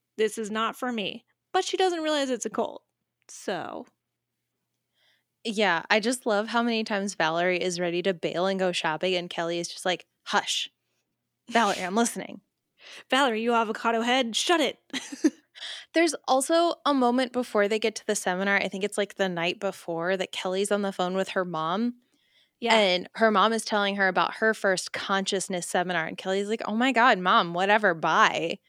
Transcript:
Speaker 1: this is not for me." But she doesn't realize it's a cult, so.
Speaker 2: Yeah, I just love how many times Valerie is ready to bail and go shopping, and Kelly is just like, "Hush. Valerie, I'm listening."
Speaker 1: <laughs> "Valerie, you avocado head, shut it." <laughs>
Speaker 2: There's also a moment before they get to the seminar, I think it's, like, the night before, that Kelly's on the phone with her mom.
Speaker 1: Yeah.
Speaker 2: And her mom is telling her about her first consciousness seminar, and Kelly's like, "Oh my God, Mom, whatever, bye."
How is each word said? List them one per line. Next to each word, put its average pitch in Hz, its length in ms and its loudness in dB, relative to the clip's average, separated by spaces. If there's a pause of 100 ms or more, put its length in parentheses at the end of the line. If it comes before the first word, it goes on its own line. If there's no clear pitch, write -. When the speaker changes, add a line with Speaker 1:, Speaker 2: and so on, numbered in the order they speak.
(180)
Speaker 1:
this 214 200 -2
is 214 140 -6
not 220 260 -2
for 247 140 -6
me." 214 340 -8 (280)
But 370 120 2
she - 120 -4
doesn't 349 260 2
realize 294 280 0
it's 233 140 -2
a 226 60 -6
cult, - 320 -4 (460)
so. - 580 -8 (1600)
Speaker 2:
Yeah, 196 440 0
I 214 120 4
just 247 240 -2
love 220 240 0
how 233 120 0
many 233 220 0
times 202 320 -4
Valerie 170 460 0
is 175 180 -2
ready 175 240 -2
to 196 100 0
bail 165 320 -2
and 190 140 -2
go 185 120 0
shopping, 175 440 -2
and 175 140 -6
Kelly 170 300 -4
is 170 100 -6
just - 160 -12
like, 180 200 -2 (180)
"Hush. - 460 -2 (800)
Valerie, 220 340 2
I'm 185 120 -4
listening." - 460 -2 (360)
Speaker 1:
<laughs> - 320 -20
"Valerie, 254 320 2
you 240 120 0
avocado 226 480 0
head, 240 340 0
shut 339 260 2
it." 233 180 -2 (140)
<laughs> - 400 -2 (600)
Speaker 2:
There's 320 220 4 (120)
also 330 480 2 (100)
a 285 80 2
moment 247 400 2
before 226 340 0
they 220 120 0
get 214 160 -2
to - 120 -10
the 208 80 0
seminar, 196 420 0
I 190 120 0
think 190 140 -6
it's, 208 140 -6
like, 202 180 -4
the 190 140 0
night 180 300 -2
before, 180 580 -4
that 185 140 -6
Kelly's 190 400 -2
on 202 120 0
the 196 100 -2
phone 185 220 -2
with 190 140 -2
her 185 160 -2
mom. 180 500 -2 (640)
Speaker 1:
Yeah. 233 160 4
Speaker 2:
And 185 400 4
her 220 160 4
mom 208 220 6
is 220 120 -2
telling 202 320 0
her 196 100 4
about 180 280 0
her 220 180 2
first 190 400 -2
consciousness 190 720 -2
seminar, 175 380 0
and 190 120 -10
Kelly's 196 320 -2
like, 226 160 -4
"Oh 208 100 -4
my 254 160 2
God, 233 280 6
Mom, 180 340 2
whatever, 196 400 4
bye." 165 760 2